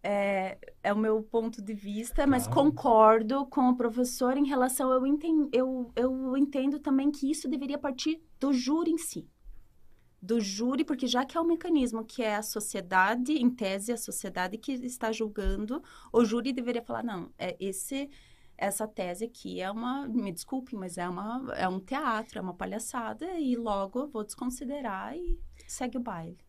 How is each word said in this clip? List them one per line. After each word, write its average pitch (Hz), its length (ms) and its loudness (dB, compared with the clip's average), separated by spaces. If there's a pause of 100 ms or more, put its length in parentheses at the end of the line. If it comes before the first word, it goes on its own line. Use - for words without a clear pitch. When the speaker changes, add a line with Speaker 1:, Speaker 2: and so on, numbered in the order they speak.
Speaker 1:
É, 196 520 0 (260)
é 202 80 2
o 202 60 2
meu 220 260 2
ponto 226 380 -2
de 208 120 -8
vista, 214 540 -2
mas 254 180 4
Speaker 2:
Claro. 285 260 6
Speaker 1:
concordo 226 720 8
com 262 240 4
o 247 80 4
professor 247 580 2
em 285 100 4
relação, 254 460 2
eu 254 160 4
enten-, 302 460 2
eu, 254 420 0
eu 262 400 0
entendo 277 420 2
também 277 320 2
que 294 220 -2
isso - 160 -4
deveria 277 300 -4
partir 294 440 -4 (160)
do 277 140 0
júri 294 400 2
em 330 60 0
si. - 280 -8 (960)
Do 226 200 0
júri, 226 420 -2
porque 262 240 -2
já 247 160 2
que 262 140 -4
é - 20 2
um 330 80 2
mecanismo 294 560 2
que - 180 -8
é 214 140 0
a 214 60 -2
sociedade, 214 880 2
em 247 180 4
tese, 202 440 -2
a 233 40 -2
sociedade 185 600 -6
que 269 160 -6
está 247 360 -4
julgando, 214 720 -2 (300)
o 233 140 6
júri 233 260 0
deveria 240 300 -2
falar, 226 200 -6
não, 208 360 -6
é, 180 200 -6
esse, 269 520 -6 (480)
essa 202 280 -2
tese 190 380 -6
aqui 185 380 -10
é 190 100 -4
uma, 247 340 -4
me 220 280 -2
desculpe, 262 420 -8
mas 185 220 -8
é 175 100 -4
uma, 214 480 -6
é 180 100 0
um 185 140 -2
teatro, 226 600 -4
é - 20 -6
uma 180 120 -6
palhaçada, 220 840 -6
e 254 160 2
logo 208 440 -2
eu 294 100 -4
vou 214 160 -6
desconsiderar 247 920 -6
e 349 240 -4 (260)
segue 247 320 -6
o 240 40 -4
baile. 180 360 -8 (120)